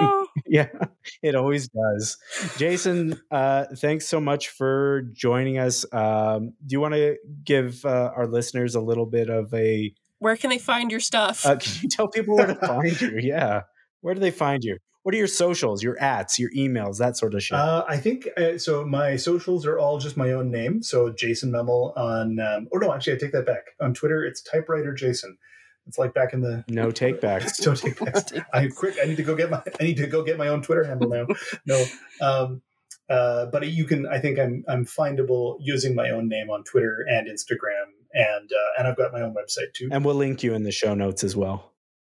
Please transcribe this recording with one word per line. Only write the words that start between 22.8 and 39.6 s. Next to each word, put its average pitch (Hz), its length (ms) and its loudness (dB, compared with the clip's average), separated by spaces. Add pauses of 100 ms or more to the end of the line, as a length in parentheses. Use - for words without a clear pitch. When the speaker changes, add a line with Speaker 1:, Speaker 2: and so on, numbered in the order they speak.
Speaker 3:
actually 139 220 -2
I 127 40 0
take 139 140 -6
that 131 140 0
back. 123 160 0 (180)
On 123 140 0
Twitter, 156 300 0
it's 127 180 -8
Typewriter 156 520 -2
Jason. 127 440 -4 (500)
It's - 100 -8
like 131 160 0
back 131 180 2
in 127 80 -2
the 117 260 -2
Speaker 2:
No 113 240 0
take 123 300 0
backs. 104 400 0
Speaker 3:
<laughs> - 60 0
No 139 100 4
take - 240 -4
backs. - 240 0
Speaker 1:
<laughs> - 80 -14
No - 60 -6
take - 140 -6
Speaker 3:
I 127 100 4
Speaker 1:
backs. 135 140 -2
Speaker 3:
quick, 190 240 -2
I - 60 2
need 156 120 0
to 156 40 0
go 156 140 0
get 165 140 0
my, 143 120 -2 (180)
I 160 40 0
need 165 140 2
to 143 100 0
go 160 160 0
get 160 140 0
my 147 100 0
own 147 120 0
Twitter 131 220 2
handle 123 260 0
now. 120 200 2 (180)
Speaker 1:
<laughs> - 180 -10
Speaker 3:
No. 135 200 4 (360)
Um, 131 420 0 (460)
uh, 123 440 2
but 143 160 0
you 160 160 0
can, 139 240 0
I 139 100 0
think 139 220 0
I'm, 123 260 0
I'm 123 180 0
findable 127 760 0
using 135 340 0
my 120 160 0
own 113 180 -2
name 110 220 -4
on 104 140 -6
Twitter 113 440 0
and 110 200 0
Instagram, 104 640 -6 (200)
and, 107 400 0
uh, - 280 2
and 127 80 0
I've 123 80 -2
got 135 160 0
my 120 80 -4
own 113 160 -4
website - 380 -6